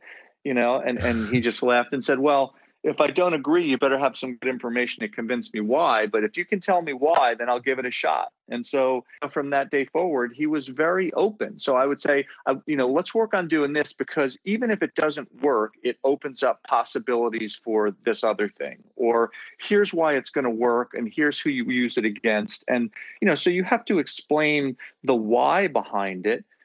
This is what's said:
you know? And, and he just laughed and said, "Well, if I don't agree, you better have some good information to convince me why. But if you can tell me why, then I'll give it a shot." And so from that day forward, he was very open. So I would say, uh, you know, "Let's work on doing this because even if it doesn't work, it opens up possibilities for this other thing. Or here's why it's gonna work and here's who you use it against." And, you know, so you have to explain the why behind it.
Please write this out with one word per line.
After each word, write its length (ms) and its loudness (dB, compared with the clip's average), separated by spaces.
you 100 -4
know? 260 2
And, 200 -2
and 340 -2
he 60 4
just 240 -2
laughed 300 2
and 100 -4
said, 160 2
"Well, 340 2
if 180 0
I 60 4
don't 260 2
agree, 340 2
you 100 2
better 200 2
have 180 0
some 200 -8
good 120 -6
information 540 -4
to 80 -6
convince 420 -6
me 80 -6
why. 460 2
But 180 0
if 140 -4
you 80 -4
can 140 -2
tell 240 0
me 100 -6
why, 400 4
then 160 -4
I'll 100 0
give 200 -2
it 80 -4
a 40 -6
shot." 400 -2
And 160 -8
so 380 0
from 160 -4
that 220 0
day 140 2
forward, 480 0
he 120 -4
was 220 -2
very 460 0
open. 460 -2
So 160 0
I 100 4
would 140 0
say, 280 0
uh, 100 0
you 120 -2
know, 100 2
"Let's 260 0
work 200 0
on 160 0
doing 240 0
this 180 -2
because 540 -4
even 260 0
if 100 0
it 140 -4
doesn't 320 -2
work, 320 2
it 220 -2
opens 380 -2
up 220 0
possibilities 960 -2
for 300 2
this 180 -2
other 240 0
thing. 300 -10
Or 360 2
here's 340 2
why 220 2
it's 140 -4
gonna 220 -2
work 420 0
and 200 -6
here's 280 0
who 80 -2
you 160 -2
use 320 0
it 80 0
against." 640 -2
And, 200 0
you 60 4
know, 80 4
so 140 0
you 160 0
have 200 0
to 140 0
explain 800 -2
the 120 2
why 520 2
behind 580 -2
it. 200 0